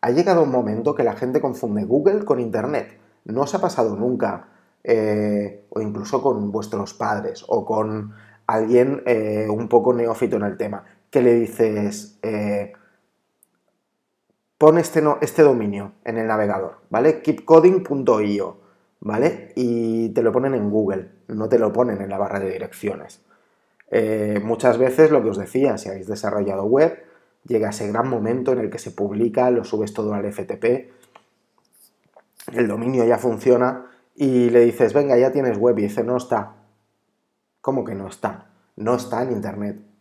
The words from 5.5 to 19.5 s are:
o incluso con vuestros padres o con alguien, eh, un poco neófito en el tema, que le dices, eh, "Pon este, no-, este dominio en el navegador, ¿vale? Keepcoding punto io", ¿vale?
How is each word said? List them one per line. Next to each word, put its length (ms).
o 100
incluso 420
con 300
vuestros 420
padres 540
o 160
con 500
alguien, 580
eh, 440
un 200
poco 240
neófito 440
en 60
el 140
tema, 260
que 100
le 140
dices, 880
eh, 500
"Pon 220
este, 220
no-, 200
este 220
dominio 480
en 140
el 100
navegador, 500
¿vale? 320
Keepcoding 600
punto 380
io", 360
¿vale? 540